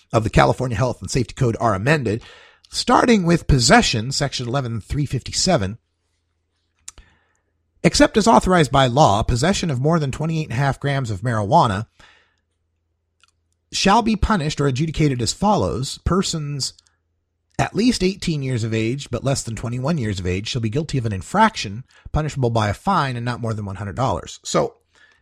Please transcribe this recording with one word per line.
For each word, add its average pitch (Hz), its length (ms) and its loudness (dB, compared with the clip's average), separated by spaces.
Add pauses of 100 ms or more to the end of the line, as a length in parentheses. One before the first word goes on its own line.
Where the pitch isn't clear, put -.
(100)
of - 140 2
the 104 60 0
California 131 460 2
Health 120 260 -2
and 98 80 -10
Safety 127 240 -2
Code 117 260 0
are 113 140 2
amended, 117 480 0 (480)
starting 233 540 2
with 170 220 2
possession, 131 640 2
Section 127 380 -6
eleven 117 320 -4
three - 240 -4
fifty-seven. 120 720 -2 (2000)
"Except - 340 4
as 214 100 4
authorized 185 460 4
by 135 140 4
law, 117 360 4
possession 160 480 0
of 127 120 -2
more 165 160 2
than 139 140 -2
twenty-eight 160 320 -4
and 120 80 -8
a 113 40 -4
half 139 240 0
grams 139 300 -2
of 92 100 -6
marijuana 110 680 2 (1800)
shall 208 300 4
be 220 160 0
punished 151 460 -2
or 143 40 2
adjudicated 143 540 0
as 107 140 -2
follows. 135 720 -2
Persons 151 640 -2 (880)
at - 160 -2
least 226 280 2
eighteen 185 400 -2
years 127 220 -2
of 110 80 -4
age, 113 380 -2
but 117 120 -4
less 131 200 -2
than 113 140 -8
twenty-one 127 420 -4
years 107 200 -2
of 90 80 -6
age, 92 220 -4
shall 117 140 -4
be 110 80 -2
guilty 143 260 -4
of 117 80 -2
an 110 80 -2
infraction 120 720 -2 (260)
punishable 139 380 -2
by 110 220 2
a 95 40 -2
fine 151 400 0
and 117 120 -6
not 120 160 -6
more 110 100 -4
than 104 140 -6
one 98 100 -8
hundred 101 200 -10
dollars." 117 460 -4
So - 340 -2 (460)